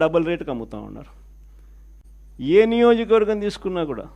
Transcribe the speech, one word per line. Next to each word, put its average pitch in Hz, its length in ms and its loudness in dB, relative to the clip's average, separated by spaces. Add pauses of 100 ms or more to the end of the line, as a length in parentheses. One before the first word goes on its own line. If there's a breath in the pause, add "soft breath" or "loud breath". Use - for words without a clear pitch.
డబుల్ 160 260 2
రేటుకి 165 240 -6
అమ్ముతా 113 260 -10
ఉన్నారు. 104 320 -16 (1300)
ఏ 185 220 4
నియోజకవర్గం 226 760 2
తీసుకున్నా 190 440 -6
కూడా 131 220 -8 (100)